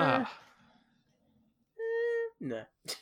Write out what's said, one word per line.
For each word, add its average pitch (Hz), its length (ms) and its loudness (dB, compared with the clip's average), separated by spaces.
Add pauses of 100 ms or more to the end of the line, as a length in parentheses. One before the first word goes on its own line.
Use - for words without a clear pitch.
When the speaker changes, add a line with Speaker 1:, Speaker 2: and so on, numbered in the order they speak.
(240)
Speaker 1:
Ah. - 160 -12 (1400)
Speaker 2:
eh, 466 500 0 (120)
nah. 113 220 -4 (400)